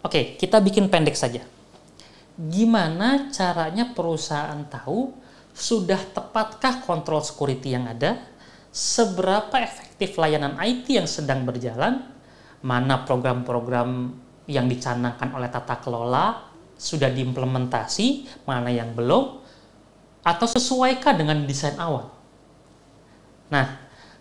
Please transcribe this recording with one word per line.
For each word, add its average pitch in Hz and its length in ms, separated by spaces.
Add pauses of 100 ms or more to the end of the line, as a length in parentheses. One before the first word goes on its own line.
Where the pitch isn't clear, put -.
oke, - 340
kita 214 220
bikin 196 260
pendek 160 300
saja. 123 260 (960)
Gimana 202 960
caranya 180 580
perusahaan 156 800
tahu 202 580 (220)
sudah 190 500 (160)
tepatkah - 720
kontrol 160 320
security 135 560
yang 123 140
ada, 131 260 (560)
seberapa 196 880
efektif - 560
layanan 147 400
I 226 320
T 277 80
yang 170 140
sedang 135 340
berjalan, 123 560 (640)
mana 127 400
program-program 123 1120 (340)
yang 127 240
dicanangkan 123 640
oleh 123 160
tata 123 320
kelola 127 640 (320)
sudah 135 320
diimplementasi, 127 1400
mana 123 240
yang 117 240
belum, 156 480 (800)
atau - 240
sesuaikah 254 640
dengan 151 320
desain 143 320
awal? 156 320 (1400)
Nah, - 380 (320)